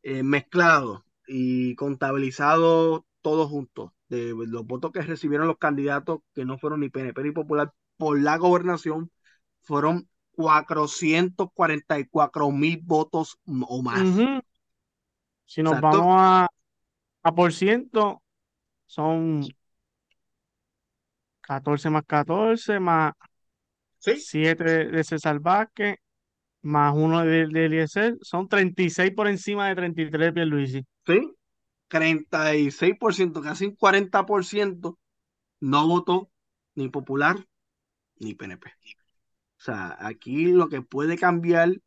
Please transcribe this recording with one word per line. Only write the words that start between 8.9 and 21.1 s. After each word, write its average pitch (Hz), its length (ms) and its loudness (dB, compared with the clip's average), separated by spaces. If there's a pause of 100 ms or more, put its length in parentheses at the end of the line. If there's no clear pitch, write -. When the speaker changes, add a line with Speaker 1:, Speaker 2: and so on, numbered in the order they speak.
Speaker 1:
fueron 156 480 -2 (220)
cuatrocientos 160 1200 0
cuarenta 156 460 0
y 131 80 -4
cuatro 147 440 0
mil 156 320 -2
votos 160 640 -2
m-, 131 220 -4
o 254 140 -6
más. 214 200 -2
Speaker 2:
Ujú. 226 380 2 (1040)
Si - 180 -6
nos 160 100 2
Speaker 1:
O 143 40 2
sea, - 40 -4
esto 156 180 4
Speaker 2:
vamos 180 180 6
a, 185 320 6 (720)
a 165 120 2
por 170 180 4
ciento, 214 680 0 (640)
son 160 600 -2 (1900)